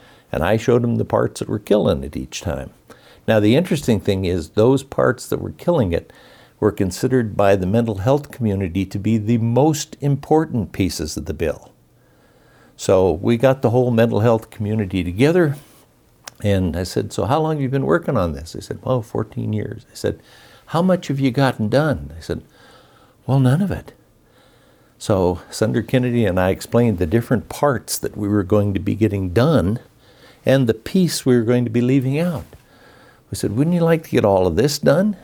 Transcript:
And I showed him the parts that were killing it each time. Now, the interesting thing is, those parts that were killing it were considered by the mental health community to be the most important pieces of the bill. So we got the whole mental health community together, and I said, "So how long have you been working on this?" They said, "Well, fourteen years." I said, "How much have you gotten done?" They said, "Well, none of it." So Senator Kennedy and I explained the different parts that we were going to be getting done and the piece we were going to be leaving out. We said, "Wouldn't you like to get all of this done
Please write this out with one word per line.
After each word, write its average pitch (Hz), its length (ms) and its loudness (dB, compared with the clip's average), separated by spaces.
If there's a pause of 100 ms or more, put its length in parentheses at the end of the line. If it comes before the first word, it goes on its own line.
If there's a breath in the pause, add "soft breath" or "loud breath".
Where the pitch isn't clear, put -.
(300 soft breath)
And 67 120 -2
I 101 160 2
showed 120 260 2
him 117 120 -2
the 113 100 -2
parts 117 340 -2
that - 80 -8
were 110 100 -4
killing 113 460 0
it 73 120 -10
each - 260 -12
time. 67 280 -6 (560 loud breath)
Now, 110 140 4
the 107 160 6
interesting 143 440 0
thing 95 260 -2
is, 85 240 -2
those 131 320 4
parts - 460 -2
that - 120 -4
were 92 120 -8
killing 135 400 0
it - 200 -4 (480 loud breath)
were 104 120 2
considered 107 640 -2
by 101 180 4
the 90 100 0
mental 113 320 0
health 135 320 0
community 98 540 -2
to 101 140 -8
be 110 180 0
the 110 220 0
most 127 640 0
important 143 720 0
pieces 80 440 -4
of 76 80 -8
the - 80 -8
bill. 78 380 -6 (1080 soft breath)
So 95 360 4
we 107 240 0
got 135 260 2
the 120 80 2
whole 123 200 2
mental 113 300 2
health 113 300 2
community 101 540 -4
together, 143 520 2 (840 loud breath)
and 92 340 0
I 92 60 -4
said, 107 300 -4
"So 101 120 -4
how 139 160 0
long 156 160 -2
have 143 60 -4
you 135 60 -2
been 135 180 -2
working 165 300 0
on 87 160 0
this?" 73 200 -12
They - 80 -12
said, - 220 -10
"Well, 127 180 -2
fourteen 113 520 -6
years." 107 380 -6
I - 40 -20
said, - 240 -4 (480 loud breath)
"How 160 160 -2
much 180 260 0
have 139 120 -2
you 135 100 2
gotten 123 380 0
done?" 120 460 0
They 82 60 -16
said, - 220 -8 (840 soft breath)
"Well, 131 140 2
none 135 220 4
of 190 80 -2
it." - 220 -10 (1040 soft breath)
So 90 420 0 (100)
Senator 117 320 -2
Kennedy 120 440 0
and 90 120 0
I 92 120 4
explained 113 480 0
the 90 80 0
different 110 420 0
parts - 500 -2
that - 180 -8
we 104 120 -4
were 104 140 2
going 101 320 2
to 92 60 -2
be 104 160 -2
getting 98 340 0
done 113 480 2 (640 soft breath)
and 131 220 4
the 110 80 4
piece - 500 -2
we 127 120 4
were 120 60 4
going 120 220 2
to 117 60 -4
be 117 100 0
leaving 131 380 0
out. 165 260 -4 (840 soft breath)
We - 60 -8
said, - 200 -4
"Wouldn't 160 180 2
you 170 80 2
like 165 220 2
to - 60 -20
get 117 140 2
all 95 240 4
of 78 80 0
this 143 240 0
done 190 440 0